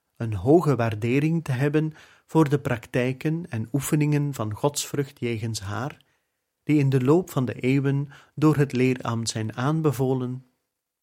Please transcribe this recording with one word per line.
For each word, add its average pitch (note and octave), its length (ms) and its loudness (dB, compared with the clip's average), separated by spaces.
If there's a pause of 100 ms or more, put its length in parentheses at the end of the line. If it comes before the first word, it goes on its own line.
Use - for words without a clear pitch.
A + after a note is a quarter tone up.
(160)
Een A2+ 180 -6
hoge C#3 420 4
waardering A#2+ 680 0
te - 80 -6
hebben D3 420 0 (320)
voor - 240 2
de C#3+ 100 2
praktijken C3 920 -4
en A2+ 220 -6
oefeningen D3 640 0
van G#2+ 200 -4
godsvrucht - 680 -4
jegens A2+ 400 -4
haar, G#2 460 -8 (580)
die D3+ 160 2
in C3+ 100 4
de C3 120 2
loop D#3 280 4
van C3 160 -2
de A2+ 80 -4
eeuwen C#3 560 0 (260)
door D3+ 200 4
het C#3+ 180 2
leerambt A#2+ 560 0
zijn A2 260 -6
aanbevolen, C3 960 -2 (520)